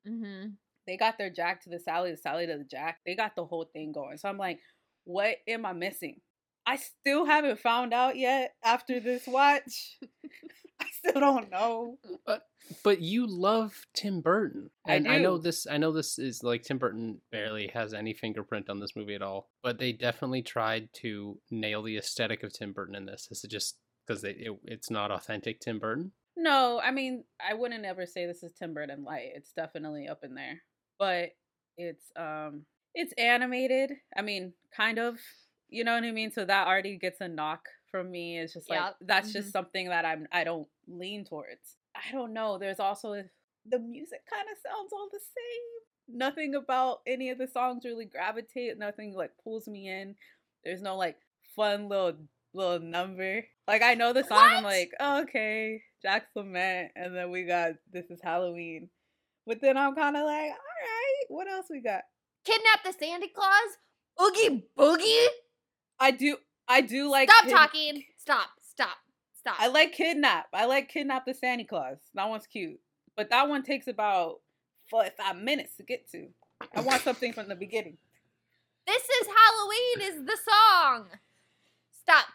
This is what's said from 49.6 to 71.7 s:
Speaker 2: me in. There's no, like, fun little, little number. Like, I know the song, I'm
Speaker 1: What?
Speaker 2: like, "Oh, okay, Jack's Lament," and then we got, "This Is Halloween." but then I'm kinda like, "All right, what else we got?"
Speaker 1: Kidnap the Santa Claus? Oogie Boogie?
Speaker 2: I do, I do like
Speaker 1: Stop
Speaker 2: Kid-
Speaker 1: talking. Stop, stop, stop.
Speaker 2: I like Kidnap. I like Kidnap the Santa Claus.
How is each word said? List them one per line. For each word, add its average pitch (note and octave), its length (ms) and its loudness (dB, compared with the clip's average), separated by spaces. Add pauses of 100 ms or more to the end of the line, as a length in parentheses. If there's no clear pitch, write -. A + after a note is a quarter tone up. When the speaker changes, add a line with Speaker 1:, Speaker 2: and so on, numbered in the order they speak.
Speaker 2:
me G3 220 -14
in. G3 260 -10 (480)
There's F#3 200 -8
no, F#3+ 140 -4
like, F3 200 -2 (380)
fun G#3 340 0
little, F#3+ 240 2 (400)
little F3+ 260 0
number. F#3 640 -4 (240)
Like, G#3+ 140 4
I A#3+ 140 8
know A#3+ 180 2
the C4 100 2
song, G#3+ 200 4
I'm A3+ 200 10
Speaker 1:
What? G3+ 80 0
Speaker 2:
like, F3+ 280 2
"Oh, C#4+ 240 2
okay, A3 580 -4 (220)
Jack's G3 320 0
Lament," F#3 600 -2
and F3+ 200 -8
then F3+ 160 -6
we F3+ 120 -4
got, E3+ 300 0 (180)
"This F3+ 200 -10
Is F3 100 -18
Halloween." E3+ 720 -4 (560)
but A3+ 140 -4
then C4+ 160 6
I'm C#4 180 2
kinda D4 280 2
like, D4+ 280 -2
"All - 60 -12 (240)
right, B4+ 480 -2
what F4+ 180 -8
else F#4+ 240 -8
we C#4+ 100 -8
got?" G#3 220 -2 (400)
Speaker 1:
Kidnap A4 400 4
the F#4 100 -4
Santa E4+ 400 -6
Claus? G4 440 4 (440)
Oogie F#4 460 4 (100)
Boogie? G#4+ 500 6 (720)
Speaker 2:
I C4 140 8
do, C4+ 260 0 (300)
I B3+ 140 8
do C4+ 280 -2
like C4+ 220 6
Speaker 1:
Stop A4+ 140 10
Speaker 2:
Kid- B3+ 80 0
Speaker 1:
talking. D4+ 500 6 (140)
Stop, B3 320 0 (120)
stop, - 360 -6 (360)
stop. A3 260 -6
Speaker 2:
I A3 80 4
like D#4 260 6
Kidnap. C#4+ 600 2
I G#3 120 2
like C4 240 2
Kidnap C4 360 -4
the C4 80 -4
Santa B3 300 -2
Claus. D3+ 340 -6 (180)